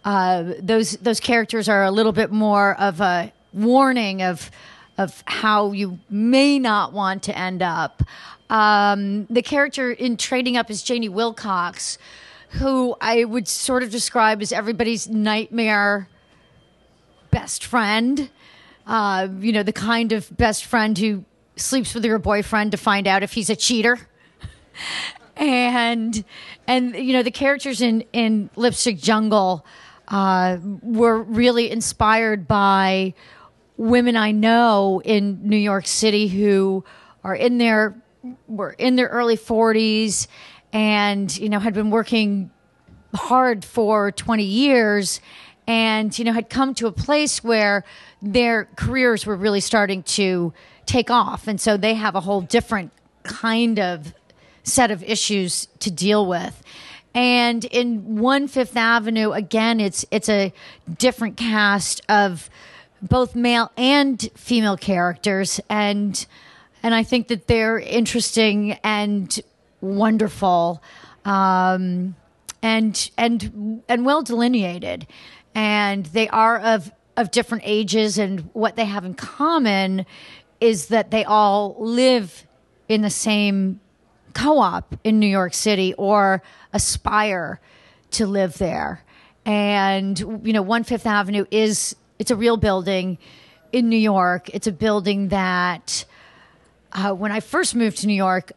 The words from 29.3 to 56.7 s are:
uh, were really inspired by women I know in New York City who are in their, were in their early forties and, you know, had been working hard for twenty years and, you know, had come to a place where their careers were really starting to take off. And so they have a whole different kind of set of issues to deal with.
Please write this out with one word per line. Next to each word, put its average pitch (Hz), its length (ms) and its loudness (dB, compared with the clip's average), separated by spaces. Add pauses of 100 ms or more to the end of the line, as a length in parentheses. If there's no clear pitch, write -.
uh, 185 520 2 (240)
were 226 380 2
really 233 500 2
inspired 214 760 0
by 190 680 2 (600)
women 240 400 2
I 214 140 2
know 214 760 4
in 202 440 0
New 214 80 4
York 202 300 0
City 208 420 2
who 190 560 2 (400)
are 190 100 -4
in 247 240 2
their, 220 420 2 (460)
were 202 240 -6
in 254 240 0
their 247 140 4
early 233 260 2
forties 220 920 0 (440)
and, 208 640 0
you 214 120 -4
know, 208 100 0
had 208 160 -2
been 214 160 -2
working 208 600 0 (640)
hard 247 500 0
for 208 480 0
twenty 220 320 -2
years 214 760 2 (460)
and, 220 500 0
you 233 80 -4
know, 233 80 0
had 226 180 -2
come 262 240 0
to 233 120 -4
a 214 60 -2
place 294 500 0
where 208 420 2 (380)
their 233 540 0
careers 240 500 0
were 214 80 -4
really 202 260 0
starting 196 440 0
to 180 480 0 (340)
take 240 240 0
off. 220 380 0
And 208 120 -4
so 214 160 2
they 214 180 0
have 214 200 -2
a 190 60 0
whole 196 220 -2
different 214 500 -2 (320)
kind 226 560 -2
of 170 320 -6 (500)
set 240 280 2
of 180 120 -6
issues 202 640 -2 (140)
to 214 100 -4
deal 196 360 2
with. 175 360 -6 (500)